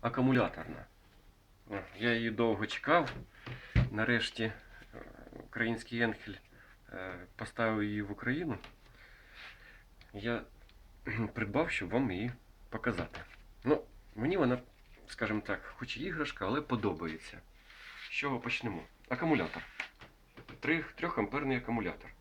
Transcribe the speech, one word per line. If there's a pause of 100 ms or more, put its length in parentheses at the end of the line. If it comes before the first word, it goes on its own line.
акумуляторна. (840)
О, (240)
я
її
довго
чекав. (800)
Нарешті,
е, (800)
український
Енхель, (600)
е, (180)
поставив
її
в
Україну. (1600)
Я, (320)
<clears throat>
кхм,
придбав,
щоб
вам
її (380)
показати. (440)
Ну, (320)
мені
вона, (480)
скажімо
так,
хоч
і
іграшка,
але
подобається. (680)
З
чого
почнемо? (260)
Акумулятор. (960)
Три-, (100)
трьохамперний
акумулятор.